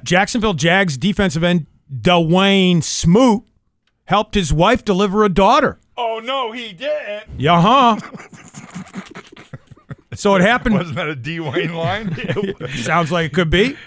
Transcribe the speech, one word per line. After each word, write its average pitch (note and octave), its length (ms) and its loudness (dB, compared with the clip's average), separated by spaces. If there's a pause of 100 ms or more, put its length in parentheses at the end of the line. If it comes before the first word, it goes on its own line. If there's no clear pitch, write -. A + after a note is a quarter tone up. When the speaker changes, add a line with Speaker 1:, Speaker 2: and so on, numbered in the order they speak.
Speaker 1:
Jacksonville G3+ 500 0
Jags E3+ 420 0
defensive F3 460 0
end F3 240 0 (260)
Dwayne F3+ 920 2
Smoot A3 580 4 (600)
helped G#3 320 -2
his E3 160 0
wife F#3 320 2
deliver G3+ 400 0
a G#3+ 40 2
daughter. G3+ 520 2 (160)
Speaker 2:
Oh, A3+ 260 -4
no, B3 300 -6
he A#3 200 -12
didn't. B3 520 -8 (120)
Speaker 1:
Yeah, D#3 240 4
huh? A#3 360 4 (2250)
<laughs> - 0 -
So G3 220 2
it F3+ 60 4
happened. A#3 340 2
Speaker 2:
Wasn't D#3+ 200 -4
that E3 120 -6
a D#3 80 -8
Dwayne D#3+ 580 -6
line? F#3+ 960 -6
Speaker 1:
<laughs> C3+ 120 -10
Sounds D#3+ 280 -2
like E3 160 -2
it - 80 -8
could E3+ 160 0
be. A3 260 2 (100)